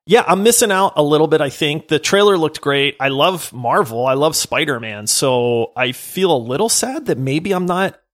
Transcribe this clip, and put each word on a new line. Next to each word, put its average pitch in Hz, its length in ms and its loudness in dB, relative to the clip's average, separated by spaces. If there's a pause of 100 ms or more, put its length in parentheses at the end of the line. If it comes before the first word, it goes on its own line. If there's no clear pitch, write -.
yeah, 226 220 4
I'm 190 160 2
missing 226 280 2
out 190 240 2
a 156 80 2
little 151 240 4
bit, 151 140 2
I 139 80 -2
think. 151 380 -4
The 156 100 0
trailer 202 400 4
looked 156 240 -2
great. 139 380 0
I 139 80 -6
love 151 440 0
Marvel. 123 540 -2
I 131 80 2
love 147 220 0
Spider-Man. 117 720 -4
So 120 680 0
I 127 160 -2
feel 185 400 -2
a 143 60 2
little 131 320 -2
sad 262 380 -4
that 175 100 0
maybe 147 340 -2
I'm 180 140 -2
not 180 340 -2 (140)